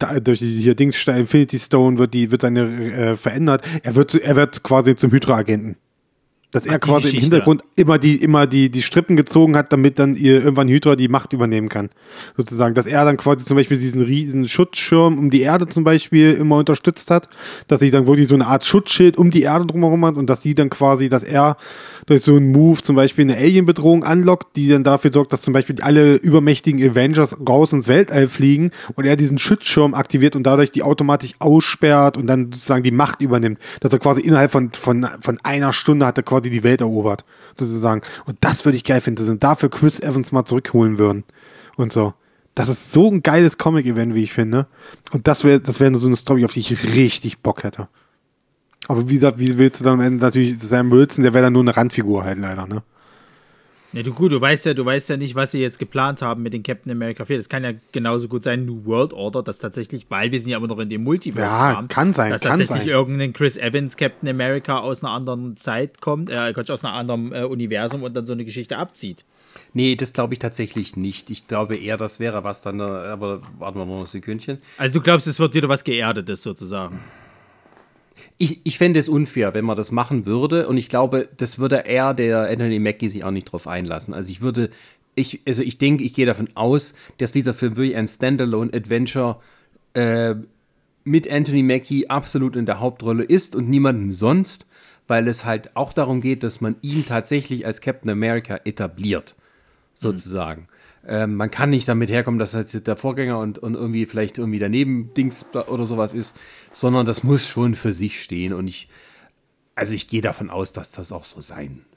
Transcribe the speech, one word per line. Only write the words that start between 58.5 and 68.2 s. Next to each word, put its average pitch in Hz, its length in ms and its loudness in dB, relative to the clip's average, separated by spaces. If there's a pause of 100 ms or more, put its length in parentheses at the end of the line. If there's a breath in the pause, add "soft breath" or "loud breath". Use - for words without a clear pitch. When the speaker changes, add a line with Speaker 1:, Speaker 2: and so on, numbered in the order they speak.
Speaker 2:
New 113 220 -10
World 120 260 -2
Order, 104 300 -8
dass 101 160 -12
tatsächlich, 113 500 -12
weil 107 240 -4
wir 127 80 -4
sind 117 80 -10
ja 120 80 -4
immer 113 100 -6
noch 113 120 -8
in 110 100 -8
dem 110 160 -8
Multiverse 127 420 -4
Speaker 1:
Ja, 117 280 2
Speaker 2:
kam, 110 140 -8
Speaker 1:
kann 170 260 0
sein, 107 160 0
Speaker 2:
dass 107 100 -4
Speaker 1:
kann - 180 -2
Speaker 2:
tatsächlich - 260 -2
Speaker 1:
sein. 156 40 -4
Speaker 2:
irgendein 135 460 -2
Chris 143 240 -2
Evans 127 400 -6
Captain 139 320 -6
America 131 500 -4
aus 131 240 -8
einer 117 80 -8
anderen 123 460 -10
Zeit 127 420 -8
kommt, 156 300 -6
äh, 120 240 -4
Quatsch, 120 160 -10
aus 135 160 -8
einem 104 80 -8
anderen, 120 400 -8
äh, 123 100 -6
Universum 120 580 -6
und 123 120 -12
dann 120 100 -8